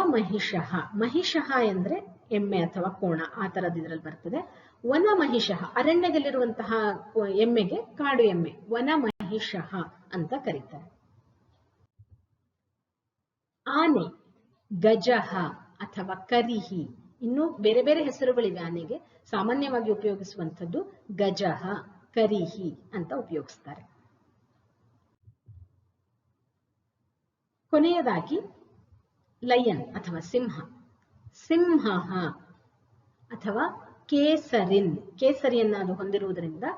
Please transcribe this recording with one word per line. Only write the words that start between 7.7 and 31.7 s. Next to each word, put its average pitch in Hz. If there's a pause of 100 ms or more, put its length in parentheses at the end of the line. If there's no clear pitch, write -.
ಕಾಡು 277
ಎಮ್ಮೆ 180 (200)
ವನ 240
ಮಹಿಷಃ 208 (360)
ಅಂತ 170 (120)
ಕರೀತಾರೆ. 151 (2750)
ಆನೆ 277 (760)
ಗಜಃ 214 (400)
ಅಥವಾ 190
ಕರಿಹಿ, 214 (340)
ಇನ್ನು 262
ಬೇರೆ 220
ಬೇರೆ 302
ಹೆಸರುಗಳಿವೆ 240
ಆನೆಗೆ. 170 (320)
ಸಾಮಾನ್ಯವಾಗಿ 233
ಉಪಯೋಗಿಸುವಂಥದ್ದು 190
ಗಜಃ, 185 (480)
ಕರಿಹಿ 202
ಅಂತ 180
ಉಪಯೋಗಿಸ್ತಾರೆ. - (3750)
ಕೊನೆಯದಾಗಿ 302 (1040)
ಲಯನ್ 240
ಅಥವಾ 175
ಸಿಂಹ, 185 (720)
ಸಿಂಹಃ 196 (1000)